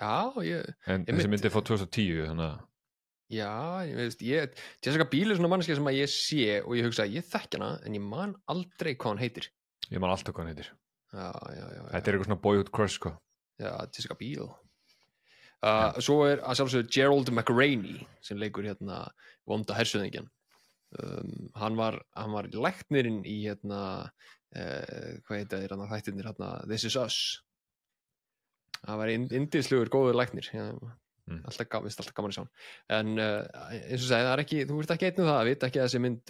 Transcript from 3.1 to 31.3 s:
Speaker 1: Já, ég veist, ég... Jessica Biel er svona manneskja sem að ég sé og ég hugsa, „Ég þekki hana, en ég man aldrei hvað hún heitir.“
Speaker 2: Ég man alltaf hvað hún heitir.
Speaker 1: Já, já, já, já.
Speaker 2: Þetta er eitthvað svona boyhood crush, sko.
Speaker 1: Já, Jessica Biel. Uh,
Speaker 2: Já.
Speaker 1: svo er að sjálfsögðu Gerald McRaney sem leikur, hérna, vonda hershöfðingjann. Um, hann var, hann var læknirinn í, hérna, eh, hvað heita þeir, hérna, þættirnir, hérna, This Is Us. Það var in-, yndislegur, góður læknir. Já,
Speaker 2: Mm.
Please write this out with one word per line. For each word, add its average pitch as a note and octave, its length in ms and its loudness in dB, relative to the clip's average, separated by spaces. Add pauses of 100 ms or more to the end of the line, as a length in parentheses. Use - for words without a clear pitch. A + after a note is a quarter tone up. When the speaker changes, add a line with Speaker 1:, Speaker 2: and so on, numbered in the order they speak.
Speaker 1:
Já, A2+ 560 -4
ég C3 80 -6
veist, A#2+ 260 -4
ég... C3+ 320 0 (300)
Jessica D#3 260 4
Biel G3+ 220 4
er G3 60 4
svona E3+ 120 4
manneskja E3+ 260 2
sem D3 140 2
að C3+ 80 2
ég C#3 140 2
sé G#2+ 520 2
og A#2+ 120 -2
ég A#2 100 4
hugsa, A2+ 240 2
„Ég D#3 160 -4
þekki - 320 -4
hana, A#2 260 -4
en A2 100 -6
ég G#2 80 -4
man D#3 340 -6 (120)
aldrei E3 480 -4
hvað G#2+ 200 -2
hún G#2+ 40 -4
heitir.“ A#2 280 -4 (420)
Speaker 2:
Ég F#2 100 -4
man F#2 120 2
alltaf F#2 240 -2
hvað E2 100 -6
hún D#2+ 100 -8
heitir. E2 120 -12 (460)
Speaker 1:
Já, F#2+ 200 -8
já, - 220 -12
já, - 180 -14
já. - 180 -14
Speaker 2:
Þetta - 160 0
er G2+ 60 6
eitthvað F#2+ 140 2
svona G2+ 140 0
boyhood G2+ 300 4
crush, G#2 240 2
sko. - 220 -6 (420)
Speaker 1:
Já, - 320 -6
Jessica - 240 -8
Biel. C#3 340 -8 (1120)
Uh, A2 300 6
Speaker 2:
Já. B2+ 80 -4
Speaker 1:
svo C#3+ 280 6
er C#3+ 140 4
að B2+ 160 0
sjálfsögðu B2+ 320 2
Gerald C3+ 400 6
McRaney A#2 760 2 (160)
sem G2+ 160 -8
leikur, G#2 280 -4
hérna, G2 440 -8 (380)
vonda G#2+ 260 -2
hershöfðingjann. G#2+ 540 -2 (720)
Um, - 560 -8
hann A2 220 -2
var, A2+ 260 0 (120)
hann G#2+ 180 -6
var G#2 100 -4
læknirinn A#2 800 0
í, G#2 200 -4
hérna, G2 640 -6 (420)
eh, - 720 -8
hvað G#2 140 -6
heita G2+ 180 -6
þeir, F#2+ 140 -6
hérna, G2+ 180 -8
þættirnir, G#2 360 -6
hérna, - 420 -10
This G#2+ 160 0
Is A2+ 140 0
Us. - 440 0 (1400)
Það G#2+ 120 -6
var A2 100 -2
in-, A#2+ 220 0
yndislegur, C3 600 2
góður C3 320 6
læknir. - 300 -4
Já, A2 260 -8 (480)
Speaker 2:
Mm. E2+ 200 -10